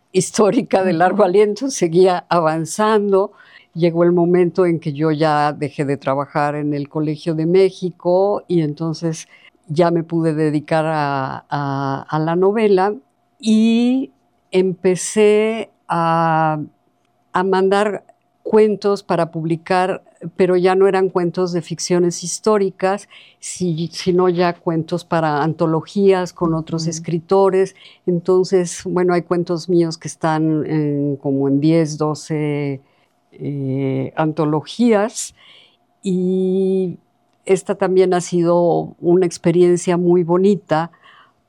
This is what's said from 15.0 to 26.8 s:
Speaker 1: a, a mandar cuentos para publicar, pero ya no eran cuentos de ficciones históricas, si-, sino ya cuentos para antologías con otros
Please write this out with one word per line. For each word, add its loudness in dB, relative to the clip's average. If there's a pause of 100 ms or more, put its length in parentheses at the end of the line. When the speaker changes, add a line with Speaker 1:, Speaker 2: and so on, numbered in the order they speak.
Speaker 1:
a, 0 (760)
a 0
mandar 0 (380)
cuentos 2
para -2
publicar, -2 (340)
pero 2
ya 2
no 4
eran 2
cuentos -2
de -2
ficciones -2
históricas, -2 (320)
si-, -4
sino 0
ya 0
cuentos -4
para -2
antologías 0
con -2
otros -6